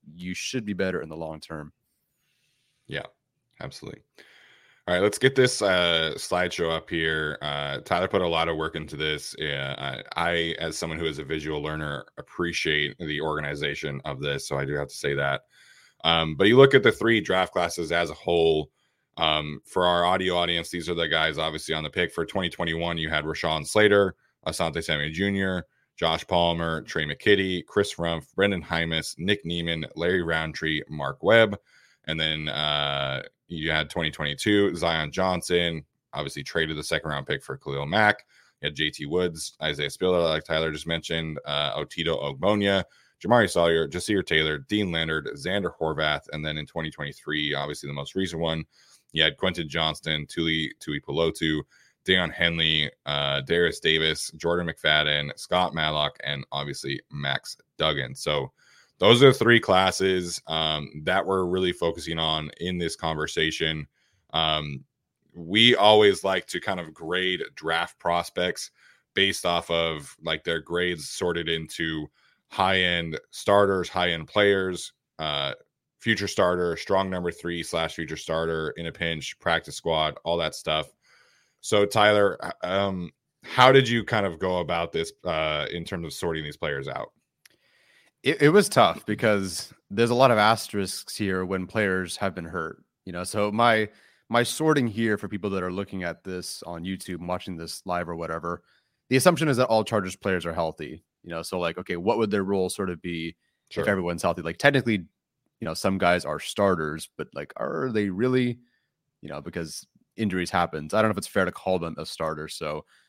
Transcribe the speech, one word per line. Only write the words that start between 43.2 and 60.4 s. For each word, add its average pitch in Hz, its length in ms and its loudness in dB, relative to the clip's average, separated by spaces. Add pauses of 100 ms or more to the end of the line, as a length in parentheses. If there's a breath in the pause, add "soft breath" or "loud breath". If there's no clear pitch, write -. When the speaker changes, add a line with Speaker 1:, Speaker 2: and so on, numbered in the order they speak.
Speaker 2:
Jamari 110 260 4
Sawyer, 82 380 4
Jasir 90 380 -2
Taylor, 78 340 0
Dean 101 320 -2
Leonard, 80 440 -2
Xander 87 440 -4
Horvath, 76 540 -2
and 76 120 -6
then 76 120 -4
in 76 80 -8
twenty 80 260 -8
twenty-three, 73 600 -6
obviously 71 340 -6
the 71 60 -8
most 71 220 -10
recent 85 260 -4
one, 80 240 -2 (480 soft breath)
you 80 100 2
had 76 140 2
Quentin 85 320 -2
Johnston, 78 580 -4
Tuli 82 520 -2
Tuipulotu, 76 840 -2 (440 soft breath)
Deion 92 280 2
Henley, 82 580 0 (140)
uh, 71 360 -2
Darius 85 380 2
Davis, 80 560 0
Jordan 85 320 -2
McFadden, 76 720 0
Scott 90 360 0
Matlock, 76 520 -2
and 69 260 -6
obviously 69 500 -6 (100)
Max 69 440 -6 (220)
Duggan. 69 380 -2
So 73 360 -2 (480 soft breath)
those 117 220 8
are 135 100 12
three 117 280 6
classes, 92 880 2